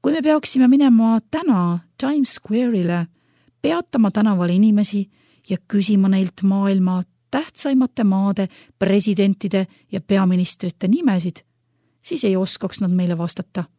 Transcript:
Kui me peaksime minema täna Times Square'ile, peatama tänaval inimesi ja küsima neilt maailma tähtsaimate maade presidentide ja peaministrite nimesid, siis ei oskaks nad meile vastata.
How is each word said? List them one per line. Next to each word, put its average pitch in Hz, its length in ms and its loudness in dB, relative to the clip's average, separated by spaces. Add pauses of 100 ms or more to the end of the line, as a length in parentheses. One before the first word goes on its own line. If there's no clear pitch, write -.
Kui 277 100 0
me 311 100 0
peaksime 285 460 2
minema 233 520 4 (120)
täna 185 480 0 (180)
Times 277 420 -2
Square'ile, 185 680 -2 (540)
peatama 285 500 0
tänaval 196 380 0
inimesi 202 600 2 (400)
ja 180 80 -4 (160)
küsima 196 360 2
neilt 190 340 -2
maailma 190 600 0 (280)
tähtsaimate 262 720 -2
maade 196 440 0 (320)
presidentide 196 880 0 (240)
ja 185 100 -6
peaministrite 185 840 -2
nimesid, 196 500 0 (640)
siis 330 220 -8
ei 190 120 0
oskaks 185 460 -6
nad 180 100 -2
meile 180 260 0
vastata. 170 460 -8 (160)